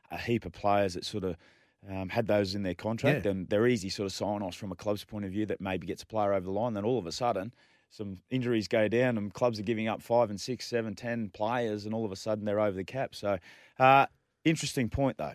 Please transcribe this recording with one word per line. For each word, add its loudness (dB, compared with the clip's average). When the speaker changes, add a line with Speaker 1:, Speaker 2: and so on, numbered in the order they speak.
Speaker 1:
a -8
heap 0
of -8
players 2
that -8
sort -6
of, -2
um, -6
had 0
those 4
in -2
their 0
contract, 0
Speaker 2:
Yeah. 2
Speaker 1:
and -4
they're 4
easy 2
sort -4
of -6
sign-offs -4
from -8
a -8
club's -4
point -8
of -6
view -2
that -4
maybe -4
gets -6
a -16
player 2
over 0
the -6
line. -2
Then -4
all 2
of -4
a -8
sudden, -2
some -10
injuries 0
go 4
down, 2
and -4
clubs 0
are -6
giving -2
up -2
five 2
and -6
six, -6
seven, -2
ten -4
players, -2
and -4
all -2
of -2
a -8
sudden -2
they're 2
over 2
the -2
cap. -6
So, 0
uh, 10
interesting 2
point, 0
though. -6